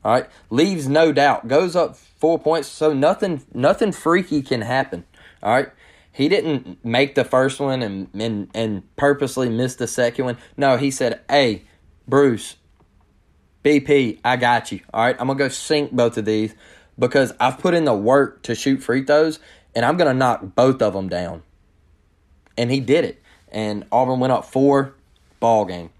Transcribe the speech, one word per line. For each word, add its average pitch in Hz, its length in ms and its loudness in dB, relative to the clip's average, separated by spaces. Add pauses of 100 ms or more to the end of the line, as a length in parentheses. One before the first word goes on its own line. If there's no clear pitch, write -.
All 104 80 2
right, 123 160 0 (200)
leaves 151 400 0
no 156 240 4
doubt, 139 340 2
goes 165 300 0
up 170 200 -2
four - 420 -2
points, 156 300 -2
so 156 240 0
nothing, 156 500 0 (100)
nothing 175 400 0
freaky 165 500 0
can 123 200 -4
happen. 120 420 -4 (380)
All 110 120 0
right, 147 140 0 (420)
he 139 180 0
didn't 151 560 -2
make 127 300 0
the 127 100 2
first 131 360 0
one 131 220 -2
and, 98 320 -6
and, 107 400 -6
and 110 420 -6
purposely 139 520 0
miss 123 280 -4
the 120 100 -4
second 120 380 -2
one. 123 140 -6 (180)
No, 139 200 2
he 139 140 0
said, 120 380 -4
"Hey, 131 360 2 (440)
Bruce, 135 480 2 (1040)
B 147 180 4
P, 135 440 0
I 127 120 2
got 120 360 0
you. 95 80 -10 (120)
All 110 120 0
right, 127 140 0
I'm 127 100 -4
gonna 135 100 -4
go 139 100 0
sink 147 440 -4
both 120 240 0
of 107 80 -6
these 107 300 -2 (440)
because 170 400 2
I've 127 200 0
put 175 160 0
in 165 100 0
the 127 100 2
work 120 500 2
to 117 100 -6
shoot 135 280 -2
free 131 220 -2
throws, 151 340 2 (360)
and 117 100 0
I'm 151 120 0
gonna 151 180 2
knock 120 400 -2
both 131 280 2
of 98 140 0
'em 95 120 -6
down." 85 340 -8 (1120)
And 120 140 -2
he 139 100 0
did 135 240 2
it. - 180 -10 (300)
And 107 380 -6
Auburn 127 300 0
went 127 120 0
up 113 120 -2
four, 139 500 2 (460)
ball 113 240 2
game. 87 360 -10